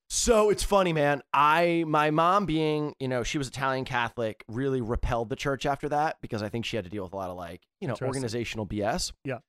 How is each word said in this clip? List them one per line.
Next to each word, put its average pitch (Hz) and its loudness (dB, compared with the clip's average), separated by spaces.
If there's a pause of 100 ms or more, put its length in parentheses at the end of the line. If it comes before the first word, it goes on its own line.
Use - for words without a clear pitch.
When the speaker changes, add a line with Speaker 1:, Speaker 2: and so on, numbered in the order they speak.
Speaker 1:
So 214 4
it's - 0
funny, 185 4
man. 143 2 (100)
I, 170 4
my 151 4
mom 180 4
being, 151 0
you 135 -4
know, 127 -2
she - -4
was 131 -4
Italian 131 -2
Catholic, 117 -4
really 131 -2
repelled 117 -2
the 131 -6
church 135 -4
after 143 -2
that 147 0
because 107 -4
I 107 -2
think 117 -4
she - -6
had 104 -4
to 87 -16
deal 101 -6
with 90 -10
a - -10
lot 92 -6
of, 90 -12
like, 90 -12 (200)
you 190 -6
know, 123 -2
Speaker 2:
Interesting. 123 -4
Speaker 1:
organizational 117 -4
B 104 -4
S. 123 -2 (140)
Speaker 2:
Yeah. 127 -8